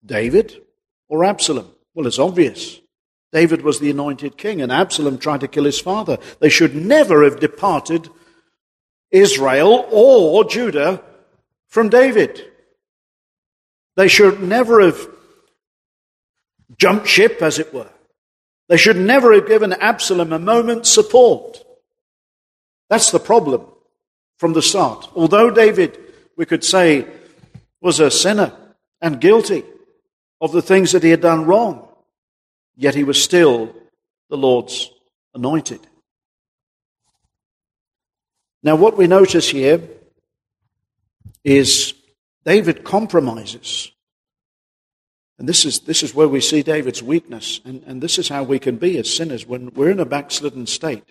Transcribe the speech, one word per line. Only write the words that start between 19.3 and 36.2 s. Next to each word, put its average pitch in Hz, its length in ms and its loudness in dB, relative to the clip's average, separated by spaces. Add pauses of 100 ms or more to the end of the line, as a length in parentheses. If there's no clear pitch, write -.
have 202 140 4
given 214 280 0
Absalom 180 580 -4
a 160 80 -6
moment's 233 500 -2
support. 220 720 2 (1300)
That's 226 240 0
the 170 80 2
problem 151 440 0 (760)
from 165 160 -2
the 160 80 0
start. 143 520 -2
Although 202 380 2
David, 202 440 2 (400)
we 165 100 -6
could 156 180 -4
say, 165 420 2 (720)
was 170 200 -2
a 147 100 4
sinner 196 420 -2 (480)
and 151 200 -6
guilty 196 420 2 (800)
of 156 100 -6
the 170 120 0
things 190 300 2
that 175 120 0
he 165 60 4
had 165 100 0
done 160 260 0
wrong, 190 400 -2 (920)
yet 135 180 -2
he 143 100 -2
was 139 180 -2
still 131 520 0 (560)
the 147 80 -10
Lord's 123 520 -2 (440)
anointed. 127 460 -6 (2750)